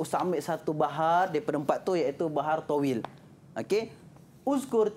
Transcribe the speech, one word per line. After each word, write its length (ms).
Ustaz 180
ambil 160
satu 400
bahar 560
daripada 240
empat 240
tu, 160
iaitu 320
bahar 320
tawil. 400
Okey? 320
Uzkur 520